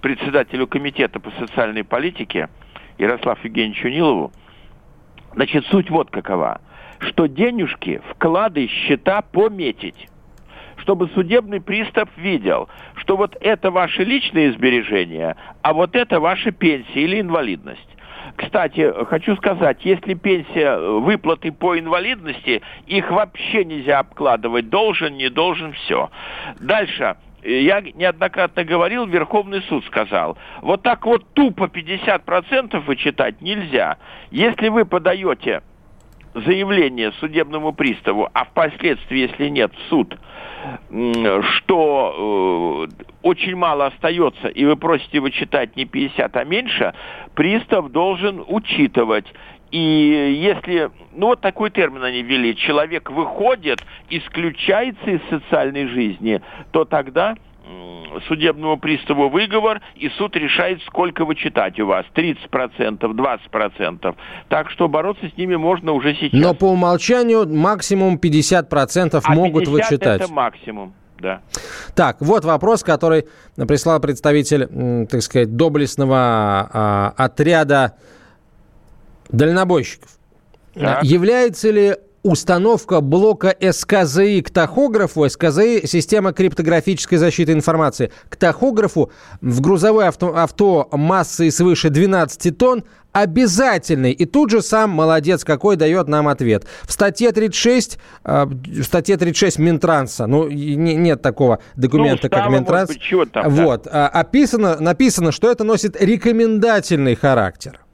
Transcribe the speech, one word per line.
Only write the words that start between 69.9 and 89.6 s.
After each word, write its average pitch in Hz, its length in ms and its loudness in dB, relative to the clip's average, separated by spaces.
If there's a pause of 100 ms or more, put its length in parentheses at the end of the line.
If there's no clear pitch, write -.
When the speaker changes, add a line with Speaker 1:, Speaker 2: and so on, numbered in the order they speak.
Speaker 2:
вычитать. 127 300 2
Speaker 1:
это 185 100 -4
максимум, 107 640 -6 (260)
да. 95 220 -6 (560)
Speaker 2:
Так, 165 240 2
вот 180 240 2
вопрос, 170 400 2
который 160 400 2 (320)
прислал 147 440 2
представитель, 147 640 2
м, 120 420 -2
так 117 160 -2
сказать, 117 340 0
доблестного, 127 1200 2
а, 104 420 0
отряда 143 800 2 (1300)
дальнобойщиков. 165 800 0 (640)
Speaker 1:
Так. 143 300 0
Speaker 2:
Является 214 640 2
ли 202 240 4 (280)
установка 185 800 2
блока 190 580 2
С 185 280 0
К 196 180 4
З 190 320 2
И 175 60 2
к - 80 -8
тахографу, 185 720 2
С - 140 0
К 165 120 2
З 214 280 4
И, 160 80 -2
система 185 480 0
криптографической 170 840 2
защиты 165 360 2
информации, 156 600 0 (160)
к - 80 -16
тахографу 208 720 2 (300)
в 123 220 0